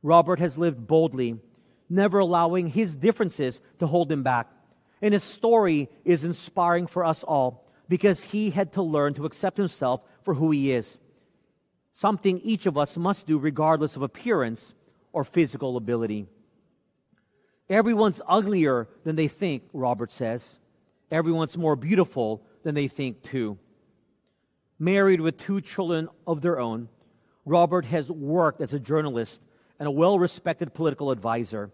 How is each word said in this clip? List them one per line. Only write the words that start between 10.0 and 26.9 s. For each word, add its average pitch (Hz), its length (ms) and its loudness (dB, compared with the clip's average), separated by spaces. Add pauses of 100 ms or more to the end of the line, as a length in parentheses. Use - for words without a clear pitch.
for 180 120 0
who 156 160 2
he 139 200 2
is, 117 260 -2 (960)
something 196 460 0
each 220 260 -4
of 147 120 0
us 147 200 -2
must 185 300 -2
do 156 100 2
regardless 156 580 0
of 131 60 -8
appearance 135 720 -4 (400)
or 147 100 -2
physical 131 540 -2
ability. 107 500 -4 (1400)
"Everyone's 214 600 2
uglier 170 600 2 (160)
than 160 120 -4
they 156 120 0
think," 151 360 -6 (100)
Robert 120 380 -4
says. - 480 -8 (500)
"Everyone's 160 480 -2
more 156 180 0
beautiful 127 680 0 (180)
than 151 140 -4
they 143 120 0
think, 131 360 -8
too." 110 340 -6 (1200)
Married 185 440 4
with 160 160 0
two 196 240 -4
children 165 480 -4 (180)
of 160 140 -2
their 165 180 0
own, 117 300 -6 (560)